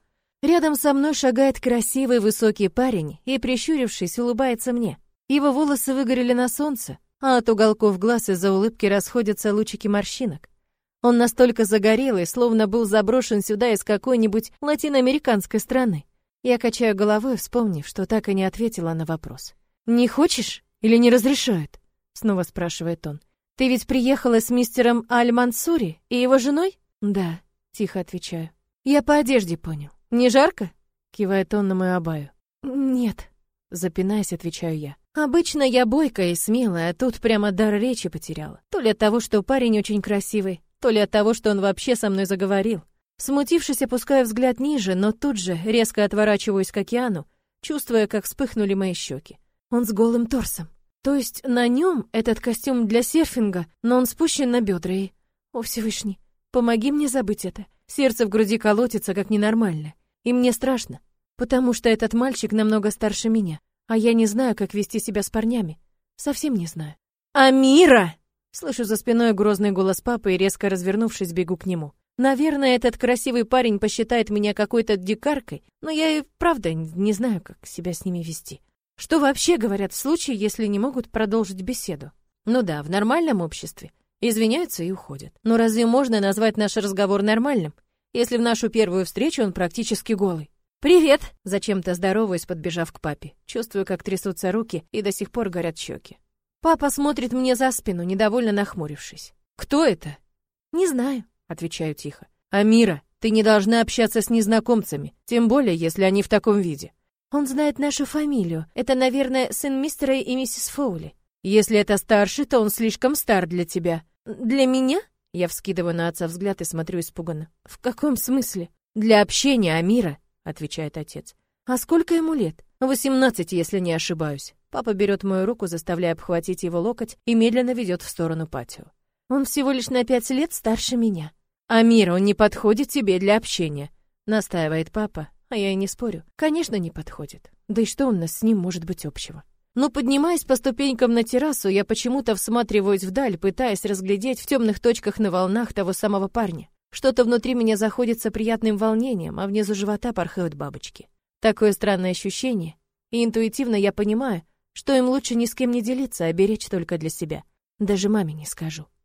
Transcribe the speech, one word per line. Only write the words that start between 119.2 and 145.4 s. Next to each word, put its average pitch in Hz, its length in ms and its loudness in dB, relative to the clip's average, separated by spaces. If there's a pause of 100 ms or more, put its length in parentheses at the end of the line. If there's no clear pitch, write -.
общения, 208 540 2
Амира", 180 420 2 (240)
отвечает 156 540 -8
отец. - 400 -14 (300)
"А 254 100 0
сколько 330 380 0
ему 320 200 0
лет?" 190 300 -4 (140)
"Восемнадцать, 262 720 0
если 180 260 -2
не 180 140 -2
ошибаюсь". 156 640 -6 (160)
Папа 226 220 -2
берёт 196 320 0
мою 190 220 0
руку, 233 200 -4
заставляя 170 460 -2
обхватить 170 500 -4
его 170 180 -2
локоть, 226 440 -4
и 233 100 2
медленно 233 380 4
ведёт 185 300 -4
в - 60 -14
сторону 160 380 -4
патио. - 380 -12 (440)
"Он 277 160 0
всего 277 280 0
лишь 247 160 -4
на 247 160 0
пять 240 260 0
лет 277 220 -2
старше - 440 -2
меня". 190 360 -2 (360)
"Амира, 226 460 6
он 185 100 2
не 202 100 2
подходит 214 540 2
тебе 196 300 0
для 196 180 2
общения", 151 540 -4 (360)
настаивает 165 640 -2
папа, 202 360 -6 (200)
а 247 80 -6
я 196 140 -2
и 190 40 -2
не 196 140 -2
спорю. 202 360 -8 (120)
"Конечно, 311 400 0
не 170 140 -4
подходит. - 600 -16 (180)
Да 214 140 0
и 214 40 2
что 277 200 -2
у 247 60 2
нас 165 240 -2
с - 60 -14
ним 220 160 4
может 175 260 -4
быть 170 220 -8
общего?" 151 360 -14 (320)
Но, 277 160 2
поднимаясь 285 540 0
по 262 120 2
ступенькам 254 580 0
на 233 80 4
террасу, 254 460 -2
я 196 160 2
почему-то 240 500 -2
всматриваюсь 202 680 0
вдаль, 190 340 -2
пытаясь 196 460 -2
разглядеть 202 560 -2
в - 60 -16
тёмных 233 320 2
точках 226 400 0
на 208 120 2
волнах 190 420 0